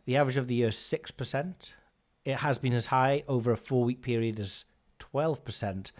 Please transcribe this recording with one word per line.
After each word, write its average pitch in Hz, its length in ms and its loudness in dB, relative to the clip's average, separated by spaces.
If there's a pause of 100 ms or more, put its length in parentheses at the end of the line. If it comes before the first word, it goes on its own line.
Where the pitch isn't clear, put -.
The 127 120 0
average 139 220 2
over 127 80 0
the 123 80 -2
year 117 140 4
is 107 100 -2
six - 320 -6
percent. 143 640 -8 (520)
It 135 120 -2
has 143 220 0
been 123 160 0
as 117 120 0
high 135 400 4
over 123 260 2
a 110 40 2
four-week 123 460 0
period 113 360 0
as 98 260 -8 (340)
twelve 147 460 -2
percent. 98 560 -6